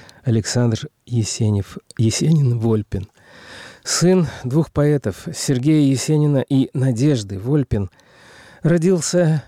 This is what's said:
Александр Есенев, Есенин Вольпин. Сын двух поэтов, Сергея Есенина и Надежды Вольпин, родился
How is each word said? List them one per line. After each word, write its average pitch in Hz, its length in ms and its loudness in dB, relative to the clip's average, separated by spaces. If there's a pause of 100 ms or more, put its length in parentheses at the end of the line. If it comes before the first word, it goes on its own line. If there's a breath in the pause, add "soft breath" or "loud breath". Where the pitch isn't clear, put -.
(220 loud breath)
Александр 117 640 0 (180)
Есенев, 107 720 -2 (180)
Есенин 120 640 0
Вольпин. 107 500 -2 (760 loud breath)
Сын 180 420 2 (180 loud breath)
двух 139 260 0
поэтов, 147 640 -2
Сергея 143 560 2
Есенина 147 560 0
и 135 280 2
Надежды 123 640 0
Вольпин, 120 500 -2 (720 loud breath)
родился 170 840 2